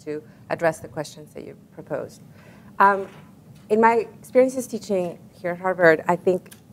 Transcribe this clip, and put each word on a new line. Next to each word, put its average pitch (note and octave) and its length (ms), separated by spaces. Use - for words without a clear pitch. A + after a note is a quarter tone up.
to D3+ 180
address D#3+ 300
the - 100
questions D3+ 440
that - 120
you - 100
proposed. C3 500
Um, G3 300
in G#3+ 100
my A3+ 260
experiences B3+ 480
teaching F#3 500
here F3 200
at F3 80
Harvard, F3 500
I F3 80
think F3+ 340